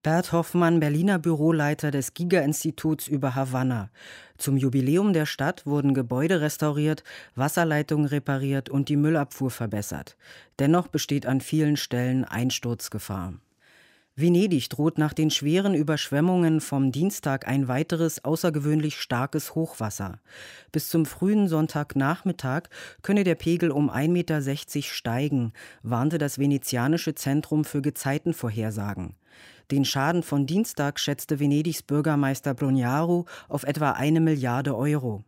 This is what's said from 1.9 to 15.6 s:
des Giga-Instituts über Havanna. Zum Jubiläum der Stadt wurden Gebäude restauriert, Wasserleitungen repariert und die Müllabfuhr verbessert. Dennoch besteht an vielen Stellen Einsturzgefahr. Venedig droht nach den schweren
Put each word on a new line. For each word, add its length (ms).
des 220
Giga-Instituts 960
über 260
Havanna. 540
Zum 180
Jubiläum 560
der 140
Stadt 400
wurden 280
Gebäude 460
restauriert, 640
Wasserleitungen 720
repariert 640
und 180
die 80
Müllabfuhr 560
verbessert. 640
Dennoch 300
besteht 380
an 160
vielen 340
Stellen 480
Einsturzgefahr. 1080
Venedig 540
droht 280
nach 140
den 200
schweren 420